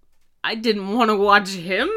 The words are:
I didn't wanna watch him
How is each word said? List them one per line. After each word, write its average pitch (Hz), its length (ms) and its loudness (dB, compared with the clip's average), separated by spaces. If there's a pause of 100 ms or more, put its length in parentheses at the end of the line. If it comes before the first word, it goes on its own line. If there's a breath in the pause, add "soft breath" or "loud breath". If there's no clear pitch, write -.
(440)
I 196 120 -4
didn't 208 380 -2
wanna 220 220 2
watch 202 360 4
him 190 460 -4